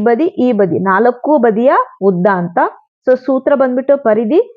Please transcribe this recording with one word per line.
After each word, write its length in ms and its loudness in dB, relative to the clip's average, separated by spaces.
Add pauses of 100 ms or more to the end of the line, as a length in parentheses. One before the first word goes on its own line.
ಬದಿ, 200 0 (180)
ಈ 40 2 (120)
ಬದಿ, 180 0 (140)
ನಾಲ್ಕು 520 0
ಬದಿಯ 280 2 (360)
ಉದ್ದ 180 -2 (140)
ಅಂತ. 160 -6 (480)
So 80 2 (120)
ಸೂತ್ರ 360 0
ಬಂದ್ಬಿಟ್ಟು 340 0 (140)
ಪರಿಧಿ 320 0 (160)